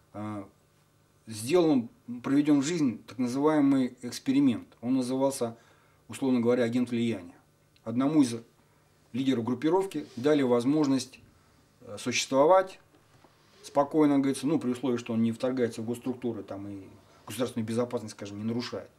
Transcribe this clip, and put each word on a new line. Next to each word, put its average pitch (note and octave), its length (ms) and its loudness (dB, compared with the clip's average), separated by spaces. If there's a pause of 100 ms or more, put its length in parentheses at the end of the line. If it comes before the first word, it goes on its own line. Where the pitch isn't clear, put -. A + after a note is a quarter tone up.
(140)
э, G#2 300 -10 (840)
сделан, B2 600 2 (340)
проведён C#3+ 380 4
в - 20 -4
жизнь D3+ 440 -2
так G#2+ 100 -14
называемый C#3 840 2
эксперимент. B2+ 640 0 (120)
Он B2 160 -2
назывался, C3 600 -2 (500)
условно B2+ 320 0
говоря, A#2+ 240 4
«Агент A#2+ 280 0
влияния». A2+ 440 -4 (480)
Одному C3+ 380 2
из A#2 140 2 (760)
лидеров B2 320 0
группировки D3+ 640 -2 (100)
дали C#3 280 2
возможность, C3 760 2 (640)
э, - 180 -16
существовать F#3 800 2 (840)
спокойно, C#3+ 540 2
говорится, C3+ 300 0
ну, D#3 120 0
при B2 100 -2
условии, B2 280 -2
что A#2+ 140 -8
он A2+ 120 2
не A2+ 100 2
вторгается B2 480 -2
в A2 40 -8
госструктуры, A#2+ 580 -6
там, G2+ 260 -12
и G2 140 -14 (440)
государственную A2+ 400 -6
безопасность, A2+ 480 -4
скажем, G2+ 240 -12
не G#2+ 40 -8
нарушает. A2+ 560 -6